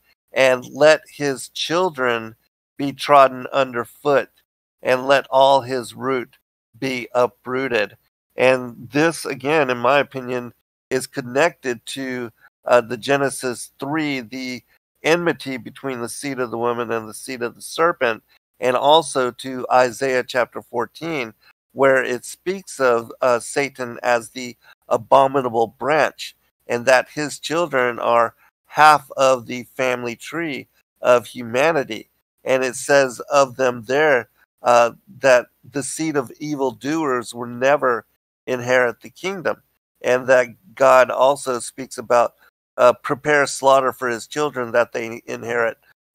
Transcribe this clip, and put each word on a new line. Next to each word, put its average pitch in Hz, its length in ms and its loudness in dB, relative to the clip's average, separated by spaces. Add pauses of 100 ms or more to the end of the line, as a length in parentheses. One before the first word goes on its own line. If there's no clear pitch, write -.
(320)
and 127 340 2
let 147 340 4 (100)
his 135 380 -6
children 131 880 -4 (400)
be 139 160 -6
trodden 135 600 4
underfoot, 127 760 -2 (540)
and 127 240 0
let 135 240 2
all 135 320 4
his 120 320 -8
root 123 440 -6 (400)
be 127 360 -6
uprooted." 123 840 -2 (400)
And 123 540 0
this, 151 340 0
again, 139 460 -2
in 123 80 -2
my 127 220 2
opinion, 123 520 -6 (380)
is 131 160 -4
connected 131 800 -4
to, 127 460 -10 (320)
uh, 123 160 4
the 117 160 -6
Genesis 127 840 -4
three, 143 420 -4
the 127 440 -12 (400)
enmity 147 520 0
between 127 440 -10
the 117 80 -8
seed 135 320 -8
of 123 100 -4
the 117 80 -8
woman 117 320 -4
and 113 180 -6
the 107 60 -18
seed 127 280 -12
of 117 120 -6
the 101 80 -20
serpent, 147 640 -2 (340)
and 123 180 0
also 139 540 2
to 127 400 -10
Isaiah 127 540 2
chapter 117 360 -4
fourteen, 120 720 -8 (420)
where 131 280 4
it 120 220 -4
speaks - 560 -10
of, 117 400 2
uh, 123 180 2
Satan 127 640 -6
as 120 280 0
the 123 260 -12 (320)
abominable 123 800 2
branch, 131 680 -2 (320)
and 120 200 -4
that 127 240 2
his 147 280 -8
children 139 600 -2
are 117 340 2 (320)
half 151 500 4
of 131 300 2
the 123 160 -10 (140)
family 123 400 -4
tree 147 500 -10 (340)
of 123 260 4
humanity. 123 840 -4 (360)
And 131 160 2
it 127 140 -4
says 135 440 2
of 139 360 0
them 123 280 -2
there, 135 440 2 (340)
uh, 120 300 4 (260)
that 123 280 4 (160)
the - 200 -8
seed 160 340 -6
of 120 140 -4 (100)
evildoers 135 920 -4
will 120 140 -12
never 123 580 0 (420)
inherit 123 540 0
the - 80 -20
kingdom, 160 540 -8 (400)
and 127 240 0
that 127 220 4 (260)
God 127 360 6
also 131 480 0
speaks - 380 -14
about, 120 380 0 (420)
uh, 120 160 6
"Prepare 143 540 0
slaughter 135 460 2
for 127 160 -6
his 113 180 -6
children, 127 460 -6
that 117 200 0
they 117 320 -8
inherit 117 540 -4 (360)